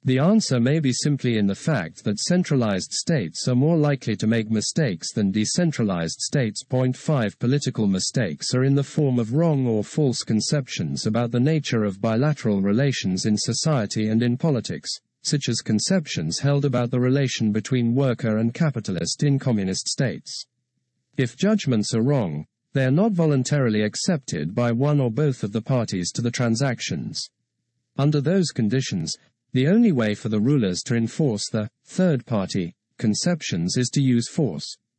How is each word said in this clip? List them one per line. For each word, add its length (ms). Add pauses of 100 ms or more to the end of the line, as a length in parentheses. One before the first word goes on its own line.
The 160
answer 400
may 180
be 140
simply 440
in 120
the 80
fact 480
that 160
centralized 720
states 560
are 80
more 200
likely 420
to 100
make 240
mistakes 600
than 200
decentralized 880
states. 420
Point 340
five. 440
Political 480
mistakes 640
are 80
in 140
the 80
form 340
of 160
wrong 320
or 160
false 400
conceptions 840
about 260
the 80
nature 420
of 180
bilateral 600
relations 640
in 100
society 720
and 160
in 140
politics, 540 (320)
such 260
as 80
conceptions 840
held 260
about 280
the 80
relation 500
between 460
worker 400
and 180
capitalist 720
in 160
communist 480
states. 580 (680)
If 200
judgments 580
are 80
wrong, 440 (280)
they 100
are 80
not 180
voluntarily 720
accepted 720
by 160
one 300
or 100
both 320
of 80
the 120
parties 500
to 100
the 80
transactions. 1000 (680)
Under 220
those 320
conditions, 600 (400)
the 160
only 220
way 240
for 140
the 120
rulers 420
to 120
enforce 540
the 220 (160)
third 400
party 480 (240)
conceptions 800
is 100
to 140
use 260
force, 480 (220)